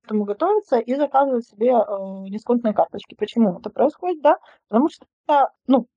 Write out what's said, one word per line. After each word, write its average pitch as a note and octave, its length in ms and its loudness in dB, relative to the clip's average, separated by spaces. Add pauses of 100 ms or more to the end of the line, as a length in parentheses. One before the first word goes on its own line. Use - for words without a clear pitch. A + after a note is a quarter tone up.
этому G#3 180 -2
готовиться D#4+ 540 0
и A#3+ 180 -2
заказывать C#4 520 0
себе, A3 240 0
э, F#3+ 580 -4
дисконтные A3+ 440 -2
карточки. - 420 -4
Почему G#3 440 0
это G#3+ 100 -12
происходит, D#4 520 -2
да? D4+ 160 4 (300)
Потому B3+ 220 0
что, - 160 -20 (640)
ну, B3 180 2 (100)